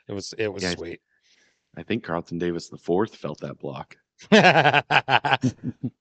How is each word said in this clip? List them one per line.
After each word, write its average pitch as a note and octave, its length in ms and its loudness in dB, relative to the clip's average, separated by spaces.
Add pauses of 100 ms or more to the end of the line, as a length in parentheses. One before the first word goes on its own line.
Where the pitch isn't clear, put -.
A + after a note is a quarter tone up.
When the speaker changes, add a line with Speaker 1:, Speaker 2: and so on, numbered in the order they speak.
Speaker 1:
It - 40 -12
was, G2 260 -10
it G#2+ 140 -4
was F#2+ 100 -8
Speaker 2:
Yeah, F#2 80 -2
I F2+ 60 -4
Speaker 1:
sweet. E2+ 240 -12 (760)
Speaker 2:
I E2+ 60 -14
think A2 220 -6
Carlton E2+ 340 -6
Davis E2+ 300 -4
the - 100 -20
fourth F2+ 380 -2
felt D2 240 -12
that C#2+ 180 -12
block. - 380 -14 (340)
Speaker 1:
<laughs> C#3 1400 4 (340)